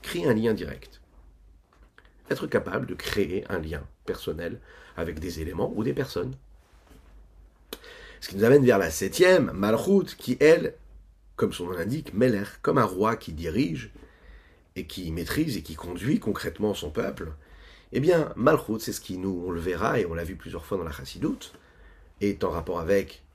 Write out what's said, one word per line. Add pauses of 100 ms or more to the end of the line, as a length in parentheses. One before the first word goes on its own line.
Créer
un
lien
direct. (1300)
Être
capable
de
créer
un
lien (240)
personnel (380)
avec
des
éléments
ou
des
personnes. (1800)
Ce
qui
nous
amène
vers
la
septième,
Malchut,
qui,
elle, (600)
comme
son
nom
l'indique,
Meler, (180)
comme
un
roi
qui
dirige (840)
et
qui
maîtrise
et
qui
conduit
concrètement
son
peuple, (600)
eh
bien,
Malchut,
c'est
ce
qui
nous,
on
le
verra
et
on
l'a
vu
plusieurs
fois
dans
la
Chassidoute, (680)
est
en
rapport
avec (140)